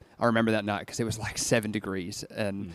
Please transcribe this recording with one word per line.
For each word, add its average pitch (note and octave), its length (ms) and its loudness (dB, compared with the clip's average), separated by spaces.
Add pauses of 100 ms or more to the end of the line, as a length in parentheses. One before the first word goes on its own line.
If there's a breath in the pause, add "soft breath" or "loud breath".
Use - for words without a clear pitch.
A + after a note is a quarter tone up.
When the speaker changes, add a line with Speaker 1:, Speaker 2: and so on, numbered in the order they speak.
(180 loud breath)
Speaker 1:
I - 80 2
remember A2+ 260 6
that G#2+ 120 2
night G2+ 220 -2
'cause - 140 -6
it A#2 40 0
was, A2 140 -2
like, G#2+ 200 -6
seven A2+ 340 2
degrees. F#2+ 520 -4
And G2+ 420 -4
Speaker 2:
Mm. F2 80 -12